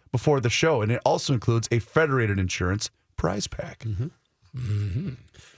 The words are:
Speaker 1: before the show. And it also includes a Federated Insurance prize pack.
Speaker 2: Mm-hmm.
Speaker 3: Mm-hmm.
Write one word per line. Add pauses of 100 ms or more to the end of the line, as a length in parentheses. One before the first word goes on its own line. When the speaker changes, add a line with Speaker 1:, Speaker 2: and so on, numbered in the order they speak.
(120)
Speaker 1:
before
the
show.
And
it
also
includes
a
Federated
Insurance (280)
prize
pack.
Speaker 2:
Mm-hmm. (500)
Speaker 3:
Mm-hmm. (500)